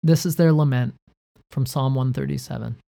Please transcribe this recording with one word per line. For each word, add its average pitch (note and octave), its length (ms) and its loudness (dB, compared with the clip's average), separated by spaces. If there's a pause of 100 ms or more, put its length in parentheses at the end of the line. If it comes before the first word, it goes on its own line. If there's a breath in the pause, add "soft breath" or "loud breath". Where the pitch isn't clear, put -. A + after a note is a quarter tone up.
This D#3+ 240 2
is E3 80 -2
their E3 180 4
lament C3+ 420 2 (580)
from C3+ 120 0
Psalm C3+ 300 -2
one B2+ 180 0
thirty-seven. B2+ 640 -8 (140)